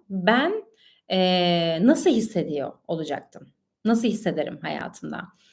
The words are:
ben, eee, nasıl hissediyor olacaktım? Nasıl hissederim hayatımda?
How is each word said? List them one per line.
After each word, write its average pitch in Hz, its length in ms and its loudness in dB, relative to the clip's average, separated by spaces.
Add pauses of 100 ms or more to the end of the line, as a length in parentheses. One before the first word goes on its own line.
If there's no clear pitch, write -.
(100)
ben, 247 540 0 (460)
eee, 175 720 2
nasıl 311 280 4
hissediyor 160 640 -2 (160)
olacaktım? 156 580 -8 (380)
Nasıl 226 240 2
hissederim 156 540 -2
hayatımda? 151 600 -8 (300)